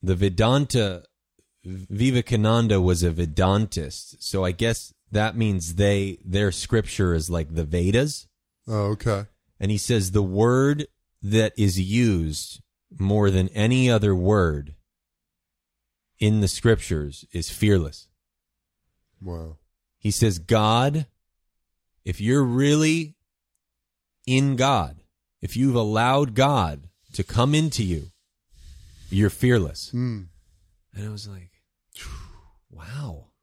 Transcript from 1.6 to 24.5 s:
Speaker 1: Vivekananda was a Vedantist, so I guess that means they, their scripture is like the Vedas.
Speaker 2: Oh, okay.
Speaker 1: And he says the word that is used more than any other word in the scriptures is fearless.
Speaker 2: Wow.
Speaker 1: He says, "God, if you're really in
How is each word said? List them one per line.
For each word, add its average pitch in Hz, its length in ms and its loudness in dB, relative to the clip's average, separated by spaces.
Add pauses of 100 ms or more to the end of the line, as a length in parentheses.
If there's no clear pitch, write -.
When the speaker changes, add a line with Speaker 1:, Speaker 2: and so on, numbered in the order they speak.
Speaker 1:
Vivekananda 107 1160 0
was 90 220 2
a 87 80 2
Vedantist, 87 1120 -2
so 95 220 -4
I 90 60 -2
guess 113 420 -4 (180)
that 104 240 0
means 95 400 -2
they, 98 500 0
their 98 260 0
scripture 98 640 -2
is 80 160 -2
like 80 240 -4
the 82 120 -2
Vedas. 95 640 0 (400)
Speaker 2:
Oh, 104 240 -2
okay. 104 340 -4 (340)
Speaker 1:
And 98 120 -2
he 104 60 0
says 98 340 0
the 104 120 2
word 127 640 2 (340)
that 107 360 0
is 95 220 2
used 92 840 0 (360)
more 101 320 2
than 95 200 2
any 123 400 2
other 104 260 4
word 85 600 0 (1400)
in 107 220 2
the 98 60 2
scriptures 78 840 -2
is 82 180 -8
fearless. 95 580 0 (1120)
Speaker 2:
Wow. 82 360 -12 (400)
Speaker 1:
He 104 140 -2
says, 101 280 2
"God, 117 680 2 (1000)
if 92 160 -6
you're 127 220 2
really 151 720 2 (1120)
in 135 300 2